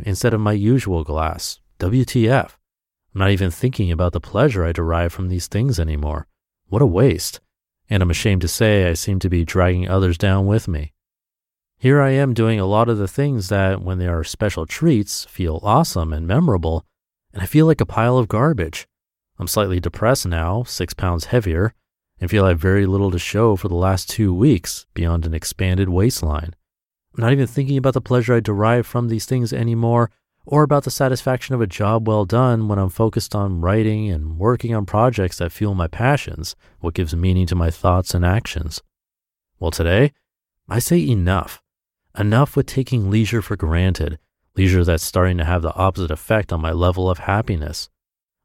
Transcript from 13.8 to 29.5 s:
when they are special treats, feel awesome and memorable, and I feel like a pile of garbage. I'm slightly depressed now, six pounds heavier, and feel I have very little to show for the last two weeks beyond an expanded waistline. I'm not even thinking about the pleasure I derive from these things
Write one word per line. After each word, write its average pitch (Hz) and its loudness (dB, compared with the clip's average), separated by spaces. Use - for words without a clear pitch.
when 92 -4
they 90 -2
are 82 -2
special 92 -4
treats, 120 0
feel 80 -4
awesome 101 0
and 80 -4
memorable, 90 0
and 90 -10
I 95 -4
feel 156 4
like 160 4
a 104 -2
pile 120 2
of 117 2
garbage. 107 -2
I'm 90 -8
slightly 92 0
depressed 107 0
now, 85 -2
six - -8
pounds 87 -2
heavier, 101 0
and 90 -6
feel 101 4
I 92 4
have 82 0
very 95 2
little 98 0
to 87 -2
show 107 0
for 101 -4
the 87 -4
last 92 0
two 101 0
weeks 104 0
beyond 85 0
an 80 -4
expanded 92 -2
waistline. 85 -2
I'm 117 -6
not 117 2
even 135 2
thinking 139 -2
about 131 0
the 131 -2
pleasure 123 0
I 117 4
derive 110 0
from 120 -4
these 113 -4
things 120 -2